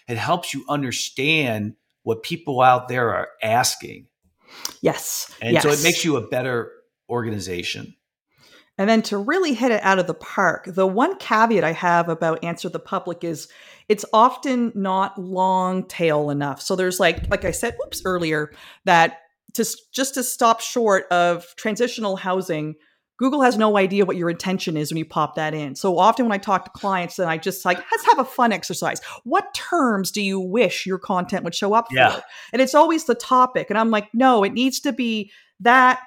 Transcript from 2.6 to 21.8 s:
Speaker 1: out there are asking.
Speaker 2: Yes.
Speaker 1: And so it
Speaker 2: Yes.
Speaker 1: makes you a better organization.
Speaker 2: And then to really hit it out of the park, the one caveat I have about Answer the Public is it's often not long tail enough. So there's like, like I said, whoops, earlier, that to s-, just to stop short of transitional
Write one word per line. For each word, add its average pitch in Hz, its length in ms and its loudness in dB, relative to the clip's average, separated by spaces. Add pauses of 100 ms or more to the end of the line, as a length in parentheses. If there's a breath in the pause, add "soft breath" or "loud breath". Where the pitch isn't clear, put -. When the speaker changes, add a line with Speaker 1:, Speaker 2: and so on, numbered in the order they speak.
Speaker 1:
out 123 260 4
there 123 260 0
are 92 140 -4 (140)
asking. - 640 -2 (760 loud breath)
Speaker 2:
Yes. - 500 -4 (120)
Speaker 1:
And 120 180 2
so 151 80 2
it 147 40 4
Speaker 2:
Yes. 147 120 0
Speaker 1:
makes 170 200 2
you 151 120 2
a 110 100 -4
better 127 460 -4 (380)
organization. 107 840 -6 (840 soft breath)
Speaker 2:
And 196 100 0
then 226 140 4
to 202 160 -4
really 302 340 0
hit 240 180 0
it 214 120 0
out 190 160 2
of 175 80 0
the 165 80 -4
park, - 520 -2
the 190 200 0
one 269 320 0
caveat 220 440 2
I 160 100 0
have 170 360 2
about 160 340 -2
Answer 170 280 -6
the 165 80 -8
Public 180 440 -8
is 165 260 -8 (420 loud breath)
it's 208 240 0
often 240 600 4
not 190 460 -2
long 185 680 0
tail 151 420 0
enough. 143 320 -4
So 190 120 -2
there's 185 240 0
like, 170 320 2
like 196 140 -2
I 180 60 -2
said, 233 280 -6
whoops, - 280 -10
earlier, 160 460 -2 (340 loud breath)
that 170 320 4 (360)
to 233 80 -2
s-, - 140 -4 (160)
just 262 220 -4
to 262 80 -4
stop 226 400 2
short 202 480 0
of 175 460 0
transitional 220 600 -2